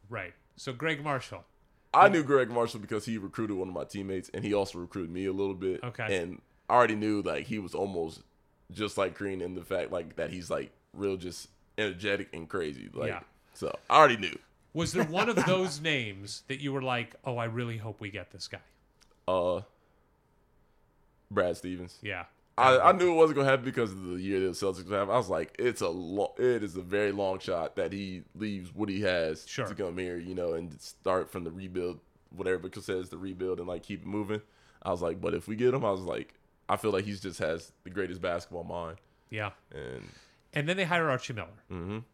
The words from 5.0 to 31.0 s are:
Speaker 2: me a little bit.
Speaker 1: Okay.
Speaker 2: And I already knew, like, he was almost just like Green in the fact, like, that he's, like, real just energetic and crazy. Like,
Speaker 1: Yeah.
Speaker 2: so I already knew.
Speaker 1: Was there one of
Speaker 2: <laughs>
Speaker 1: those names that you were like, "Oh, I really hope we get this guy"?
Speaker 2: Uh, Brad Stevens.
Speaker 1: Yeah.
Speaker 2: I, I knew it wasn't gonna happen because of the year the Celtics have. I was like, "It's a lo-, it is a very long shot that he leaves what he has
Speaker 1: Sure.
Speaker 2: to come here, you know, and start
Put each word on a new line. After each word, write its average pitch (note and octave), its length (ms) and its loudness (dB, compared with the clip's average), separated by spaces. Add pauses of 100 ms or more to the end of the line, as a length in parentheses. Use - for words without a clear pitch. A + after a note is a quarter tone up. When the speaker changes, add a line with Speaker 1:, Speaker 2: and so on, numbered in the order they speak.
Speaker 2:
me F#2 140 -4
a F#2+ 80 0
little G2 220 -2
bit. F#2 280 -4
Speaker 1:
Okay. A2+ 380 -2
Speaker 2:
And F2+ 200 -8 (280)
I A#2+ 60 6
already A#2 200 8
knew, G#2 280 2
like, D#2 240 -2
he A2 120 -4
was F2+ 160 -10
almost E2+ 460 -4 (500)
just G2 260 -4
like F#2+ 200 0
Green G2 240 -4
in F2+ 140 -6
the F2 100 -8
fact, E2+ 260 -2
like, E2 240 -6
that D#2+ 140 -2
he's, F2 200 -10
like, D#2 220 -4 (220)
real G2 240 -2
just F2 320 -10 (280)
energetic G2 560 -2
and D#2+ 140 -10
crazy. D2 460 -6
Like, D2 160 -4
Speaker 1:
Yeah. F2+ 140 -8 (300)
Speaker 2:
so - 240 -6 (120)
I C3 80 8
already C#3+ 200 12
knew. F2+ 200 -4 (360)
Speaker 1:
Was E3 200 -2
there F#3 100 4
one F3+ 240 2
of A#3 80 2
Speaker 2:
<laughs> F3 100 4
Speaker 1:
those F3+ 360 2
names G#2+ 640 -2
that C3+ 140 -6
you C#3+ 100 -2
were C3+ 120 -2
like, A#2+ 320 -2 (100)
"Oh, B2+ 120 -2
I A#2 80 0
really A#2 320 -4
hope G#2+ 220 -8
we G#2 120 -8
get F#2+ 200 -10
this - 160 -12
guy"? F#2+ 120 -12 (680)
Speaker 2:
Uh, F2+ 340 2 (1700)
Brad F2+ 280 2
Stevens. F2+ 440 -8
Speaker 1:
Yeah. F#2+ 240 -6 (320)
Speaker 2:
I, C3 200 10
I E3 140 10
knew F3+ 200 6
it E3 40 4
wasn't D#3+ 220 8
gonna C#3 120 4
happen B2+ 160 4
because A#2+ 260 0
of F#2+ 120 -10
the F2+ 180 -4
year F#2+ 200 0
the F#2+ 80 2
Celtics F2+ 420 -4
have. G2+ 180 2
I G#2+ 80 2
was G2+ 120 0
like, E2 280 -2
"It's A#2 240 0
a G2 60 0
lo-, F2+ 500 -2
it A#2+ 260 4
is F2 120 -6
a F#2 60 -6
very G2+ 300 2
long F#2+ 280 0
shot E2+ 380 -2
that F2 160 0
he F#2+ 300 -6 (120)
leaves F#2 400 -6
what G2+ 140 -2
he G2 120 0
has E2 460 0
Speaker 1:
Sure. - 180 -4
Speaker 2:
to F#2+ 80 -6
come F2+ 240 -4
here, F2+ 200 -4
you F2 180 -8
know, F2 180 0
and E2 260 -6
start - 520 -2